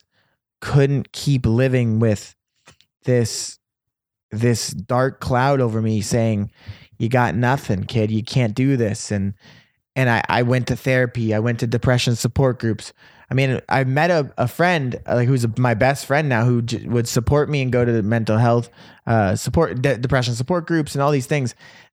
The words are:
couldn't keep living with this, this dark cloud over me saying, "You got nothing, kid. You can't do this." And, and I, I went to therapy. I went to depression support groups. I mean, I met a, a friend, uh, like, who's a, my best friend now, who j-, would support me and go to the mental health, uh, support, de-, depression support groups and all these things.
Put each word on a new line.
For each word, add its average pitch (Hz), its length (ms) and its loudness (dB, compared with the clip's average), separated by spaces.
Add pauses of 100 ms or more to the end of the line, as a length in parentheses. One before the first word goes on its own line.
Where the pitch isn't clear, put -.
(640)
couldn't 139 500 0
keep 131 320 -2
living 120 540 2
with 110 360 0 (720)
this, - 540 -2 (720)
this 113 400 0
dark 123 500 -2
cloud 135 400 0
over 113 220 0
me 110 180 0
saying, 110 500 -2 (480)
"You 110 120 -2
got 120 240 2
nothing, 120 500 -2
kid. 107 260 -2
You 107 120 -2
can't 117 320 -2
do 131 240 0
this." 107 320 -4
And, 101 240 -2 (600)
and 131 140 2
I, 113 220 2
I 113 120 2
went 123 260 0
to 123 80 -4
therapy. 123 580 0
I 107 60 2
went 117 200 -2
to 127 60 -2
depression 120 500 0
support 127 420 0
groups. - 360 -6 (340)
I 131 60 -6
mean, 135 340 0
I 135 160 2
met 143 260 0
a, 156 280 0
a 120 100 0
friend, 156 580 0
uh, 110 100 0
like, 120 120 2
who's 127 160 2
a, 113 120 -2
my 123 180 2
best 127 320 2
friend 147 220 0
now, 117 160 2
who 120 180 2
j-, 117 240 -6
would 117 200 0
support 139 420 0
me 143 140 -2
and 127 80 -2
go 123 140 2
to 120 80 2
the 113 100 2
mental 107 360 0
health, 117 320 2 (360)
uh, 107 300 2
support, 127 460 0
de-, 131 160 0
depression 123 360 0
support 160 320 -4
groups 160 280 -2
and 139 80 -2
all 143 100 2
these 135 140 -2
things. 139 280 -2 (380)